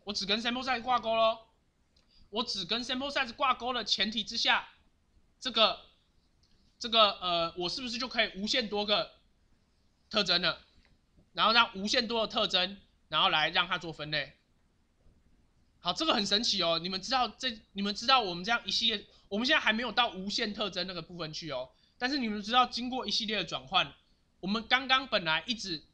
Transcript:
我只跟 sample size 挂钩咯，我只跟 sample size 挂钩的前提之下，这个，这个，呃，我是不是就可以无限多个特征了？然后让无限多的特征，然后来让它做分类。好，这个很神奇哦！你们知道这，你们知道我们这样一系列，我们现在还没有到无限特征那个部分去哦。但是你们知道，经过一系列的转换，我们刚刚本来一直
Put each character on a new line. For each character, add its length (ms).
我 80
只 120
跟 160
sample 220
size 180
挂 180
钩 180
咯， 320
我 140
只 200
跟 200
sample 260
size 240
挂 180
钩 200
的 120
前 260
提 120
之 160
下， 300
这 120
个， 340
这 100
个， 320
呃， 380
我 100
是 140
不 60
是 100
就 100
可 160
以 120
无 100
限 220
多 180
个 340
特 160
征 160
了？ 240
然 120
后 80
让 240
无 100
限 220
多 180
的 60
特 140
征， 340
然 120
后 80
来 220
让 180
它 80
做 160
分 180
类。 280
好， 120
这 140
个 80
很 100
神 180
奇 200
哦！ 160
你 100
们 140
知 80
道 180
这， 320
你 100
们 120
知 120
道 120
我 160
们 80
这 80
样 140
一 60
系 160
列， 200
我 80
们 100
现 80
在 60
还 100
没 120
有 100
到 160
无 220
限 240
特 160
征 160
那 80
个 80
部 160
分 160
去 160
哦。 200
但 100
是 80
你 100
们 140
知 120
道， 120
经 240
过 180
一 40
系 160
列 100
的 80
转 220
换， 260
我 60
们 200
刚 220
刚 180
本 180
来 220
一 80
直 400